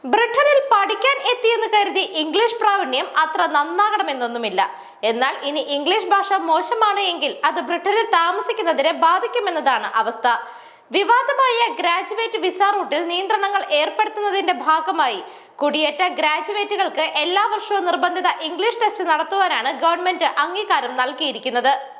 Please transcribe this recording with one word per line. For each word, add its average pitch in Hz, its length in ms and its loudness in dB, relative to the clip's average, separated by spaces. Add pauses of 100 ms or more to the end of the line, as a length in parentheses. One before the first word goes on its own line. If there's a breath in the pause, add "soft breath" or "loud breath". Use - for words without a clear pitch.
ബ്രിട്ടനിൽ 480 540 4 (140)
പഠിക്കാൻ 427 440 2 (140)
എത്തിയെന്ന് 453 420 2
കരുതി 392 320 2 (180)
ഇംഗ്ലീഷ് 427 380 0
പ്രാവീണ്യം 381 460 0 (160)
അത്ര 320 180 -2 (160)
നന്നാകണമെന്നൊന്നുമില്ല. 285 1040 0 (500 loud breath)
എന്നാൽ 247 240 0 (140)
ഇനി 285 140 -2 (140)
ഇംഗ്ലീഷ് 359 360 0
ഭാഷ 392 260 2 (120)
മോശമാണ് 403 520 2 (100)
എങ്കിൽ 294 200 -2 (160)
അത് 339 200 0
ബ്രിട്ടനിൽ 392 380 0 (120)
താമസിക്കുന്നതിനെ 339 760 0 (120)
ബാധിക്കുമെന്നതാണ് 339 880 0 (120)
അവസ്ഥ. 240 260 0 (640 loud breath)
വിവാദമായ 494 680 2 (220)
ഗ്രാജുവേറ്റ് 415 640 -2
വിസ 370 160 -2 (140)
റൂട്ടിൽ 330 360 -2
നിയന്ത്രണങ്ങൾ 392 520 0 (180)
ഏർപ്പെടുത്തുന്നതിന്റെ 381 720 0 (120)
ഭാഗമായി 311 540 0 (400 loud breath)
കുടിയേറ്റ 302 420 0 (160)
ഗ്രാജുവേറ്റുകൾക്ക് 349 840 -2 (200)
എല്ലാ 370 280 0
വർഷവും 403 360 -2
നിർബന്ധിത 349 400 0 (200)
ഇംഗ്ലീഷ് 403 340 -2
ടെസ്റ്റ് 415 280 0
നടത്തുവാനാണ് 320 600 0 (120)
ഗവൺമെന്റ് 339 460 0 (160)
അംഗീകാരം 349 560 -2
നൽകിയിരിക്കുന്നത്. 254 720 0 (280)